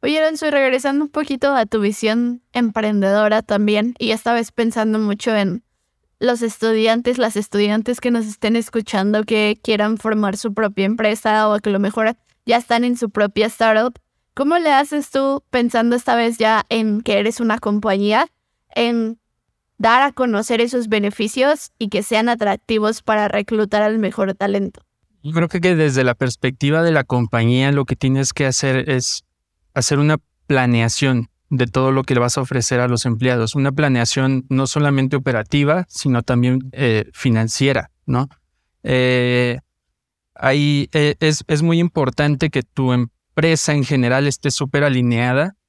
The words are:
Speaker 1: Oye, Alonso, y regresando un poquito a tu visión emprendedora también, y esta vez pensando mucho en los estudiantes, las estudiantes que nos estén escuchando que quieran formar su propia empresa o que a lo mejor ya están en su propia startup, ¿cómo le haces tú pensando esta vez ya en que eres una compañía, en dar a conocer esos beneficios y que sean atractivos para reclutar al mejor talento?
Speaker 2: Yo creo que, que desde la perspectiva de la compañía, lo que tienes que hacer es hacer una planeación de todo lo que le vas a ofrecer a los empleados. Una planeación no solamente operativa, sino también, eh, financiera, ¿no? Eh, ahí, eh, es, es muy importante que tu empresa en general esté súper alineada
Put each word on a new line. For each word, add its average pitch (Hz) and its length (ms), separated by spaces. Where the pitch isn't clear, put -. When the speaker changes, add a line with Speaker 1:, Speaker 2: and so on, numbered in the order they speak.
Speaker 1:
Oye, 294 200
Alonso, 311 260
y 302 40
regresando 269 540
un 285 60
poquito 285 440
a 254 120
tu 220 140
visión 220 640
emprendedora 214 920
también, 214 560
y 220 140
esta 233 200
vez 233 200
pensando 220 480
mucho 208 340
en 202 300
los 240 220
estudiantes, 226 760
las 226 160
estudiantes 208 680
que 247 120
nos 233 140
estén 214 280
escuchando 214 680
que 214 380
quieran 214 360
formar 214 380
su 202 180
propia 202 300
empresa 214 640
o 208 100
que 208 120
a - 20
lo 196 80
mejor 220 360
ya 233 100
están 240 280
en 247 120
su 233 140
propia 208 360
startup, 226 520
¿cómo 302 240
le 320 120
haces 285 400
tú 269 400
pensando 240 460
esta 247 180
vez 233 240
ya 220 300
en 220 320
que 214 180
eres 214 220
una 220 180
compañía, 208 680
en 233 420
dar 226 240
a 277 100
conocer 233 480
esos 240 280
beneficios 220 880
y 220 100
que 196 160
sean 226 240
atractivos 220 760
para 214 240
reclutar 208 560
al 214 160
mejor 196 360
talento? 196 480
Speaker 2:
Yo 147 100
creo 165 160
que, 175 120
que 180 140
desde 143 300
la 123 100
perspectiva 135 680
de 170 100
la 143 120
compañía, 123 680
lo 143 120
que 131 120
tienes 135 360
que 143 140
hacer 131 420
es 127 360
hacer 139 240
una 151 200
planeación 123 840
de 127 160
todo 131 260
lo 135 120
que 131 100
le 123 60
vas 120 180
a - 20
ofrecer 127 400
a 123 80
los 120 160
empleados. 120 500
Una 139 180
planeación 131 760
no 131 180
solamente 139 500
operativa, 143 720
sino 123 340
también, 127 500
eh, 113 400
financiera, 117 760
¿no? 135 220
Eh, 123 760
ahí, 143 580
eh, 147 280
es, 156 280
es 151 140
muy 170 180
importante 147 680
que 135 120
tu 127 300
empresa 156 800
en 143 120
general 131 420
esté 139 240
súper 143 340
alineada 127 720